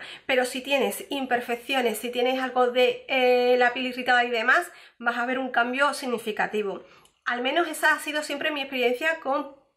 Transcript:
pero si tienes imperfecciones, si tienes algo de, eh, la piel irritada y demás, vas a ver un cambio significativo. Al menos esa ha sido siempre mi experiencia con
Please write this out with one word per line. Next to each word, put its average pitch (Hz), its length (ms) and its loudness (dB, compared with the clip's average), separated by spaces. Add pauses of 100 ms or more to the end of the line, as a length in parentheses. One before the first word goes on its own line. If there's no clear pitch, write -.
(260)
pero 254 200 2
si 247 160 -8
tienes 254 480 0
imperfecciones, 247 880 -2
si 247 120 -6
tienes 254 320 0
algo 247 260 2
de, 247 420 2
eh, 247 480 4
la 247 160 4
piel 254 140 -4
irritada 247 360 2
y 240 60 -2
demás, 254 420 2 (260)
vas 240 200 -2
a 240 80 -2
ver 262 140 -2
un 262 120 -4
cambio 262 420 2
significativo. 208 920 -4 (400)
Al 240 160 -2
menos 311 260 0
esa 311 260 2
ha 285 60 -2
sido 302 240 -6
siempre 311 280 -4
mi 285 100 -4
experiencia 269 580 0
con 277 400 -4 (160)